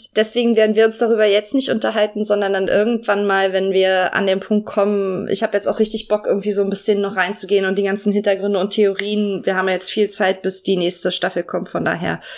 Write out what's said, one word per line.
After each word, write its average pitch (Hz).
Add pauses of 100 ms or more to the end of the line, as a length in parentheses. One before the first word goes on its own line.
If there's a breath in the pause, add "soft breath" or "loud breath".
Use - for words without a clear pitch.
(160)
deswegen 233
werden 214
wir 220
uns 220
darüber 220
jetzt 208
nicht 262
unterhalten, 214
sondern 202
dann 190
irgendwann 214
mal, 190
wenn 190
wir 185
an 196
den 190
Punkt 214
kommen, 196
ich -
hab 220
jetzt 202
auch 214
richtig -
Bock, 208
irgendwie 202
so 196
ein 196
bisschen 202
noch 196
reinzugehen 190
und 190
die 202
ganzen 202
Hintergründe 202
und 202
Theorien, 202
wir 190
haben 190
ja 185
jetzt 180
viel 208
Zeit, 190
bis 190
die 190
nächste 180
Staffel 185
kommt, 180
von 170
daher 165 (160 loud breath)